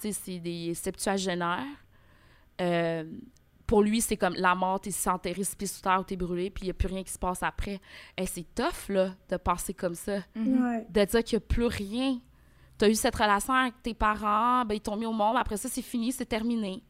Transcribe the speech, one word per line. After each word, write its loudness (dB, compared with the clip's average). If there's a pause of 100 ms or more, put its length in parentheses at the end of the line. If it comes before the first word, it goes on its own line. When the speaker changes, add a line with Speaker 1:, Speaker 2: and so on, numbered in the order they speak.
Speaker 1:
tu -4
sais, -6
c'est -8
des -4
septuagénaires. -2 (960)
Euh, 0 (640)
pour 6
lui, 2
c'est 0
comme 0
la 4
mort, 0
t'es -10 (180)
enterré -2
six -6
pieds -8
sous -10
terre 2
ou -4
t'es -6
brûlé, -4
puis -10
il -4
n'y -2
a -4
plus 0
rien -4
qui -12
se -12
passe -2
après. -4 (360)
Hey, -2
c'est -6 (100)
tough, -2
là, 2 (160)
de 0
passer -2
comme -4
ça. -4 (140)
Speaker 2:
Mhm. 2
Speaker 3:
Ouais. -2
Speaker 1:
De 4
dire 2
qu'il 0
n'y -2
a -20
plus 2
rien. -2 (580)
T'as 6
eu 6
cette 2
relation 4
avec 2
tes -4
parents, 2
ben, 0
ils -2
t'ont -4
mis -2
au 0
monde, 4
après 0
ça, -6
c'est -6
fini, -2
c'est -6
terminé. -2